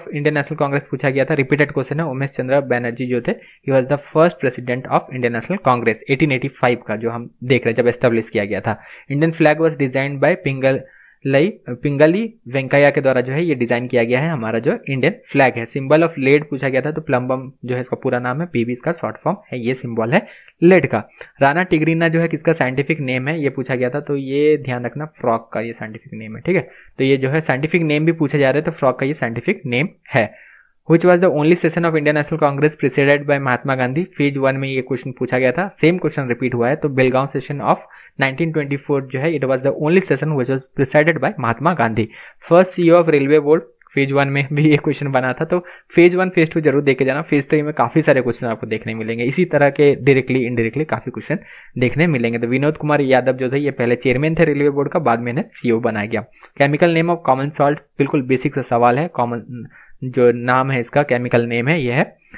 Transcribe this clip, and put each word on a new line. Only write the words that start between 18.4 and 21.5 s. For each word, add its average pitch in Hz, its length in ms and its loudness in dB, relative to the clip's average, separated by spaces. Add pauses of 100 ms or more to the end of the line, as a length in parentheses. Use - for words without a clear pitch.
है, 175 60 -4
पीवी 120 260 -2
इसका 139 200 -4
शॉर्ट 110 240 -6
फॉर्म - 200 -4 (160)
है, 127 80 -8
ये 120 140 -2
सिंबल 117 380 -4
है - 140 2 (360)
लेड 175 240 6
का। 104 180 -4 (380)
राणा 147 200 2